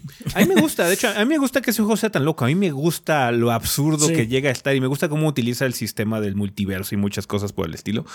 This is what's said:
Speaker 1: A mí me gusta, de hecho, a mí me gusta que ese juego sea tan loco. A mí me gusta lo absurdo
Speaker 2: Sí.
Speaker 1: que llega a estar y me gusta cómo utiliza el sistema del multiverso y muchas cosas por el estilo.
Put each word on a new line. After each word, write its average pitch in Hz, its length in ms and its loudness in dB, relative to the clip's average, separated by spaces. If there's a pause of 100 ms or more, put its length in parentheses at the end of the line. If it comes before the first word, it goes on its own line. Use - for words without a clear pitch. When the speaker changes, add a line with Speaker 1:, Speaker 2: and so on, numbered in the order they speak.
(340)
Speaker 1:
A - 60 0
mí - 60 6
me 359 160 4
gusta, 262 240 0
de 180 80 4
hecho, 220 140 2
a 214 100 -2
mí 208 80 2
me 311 100 2
gusta 269 240 0
que 247 120 0
ese 220 100 0
juego 214 160 2
sea 208 120 0
tan 139 140 0
loco. 156 200 0
A 117 40 4
mí 143 60 2
me 190 160 2
gusta 147 640 0
lo 117 200 4
absurdo 147 540 0
Speaker 2:
Sí. 165 80 2
Speaker 1:
que 123 140 2
llega 131 200 0
a 131 40 2
estar 139 220 -2
y 135 60 2
me 131 60 0
gusta 143 240 -2
cómo 151 160 0
utiliza 123 400 0
el 123 80 -2
sistema 110 480 -4
del 101 140 -2
multiverso 98 580 -4
y 104 40 -2
muchas 101 280 -2
cosas 101 260 -4
por 92 140 -4
el 82 80 -8
estilo. - 400 -6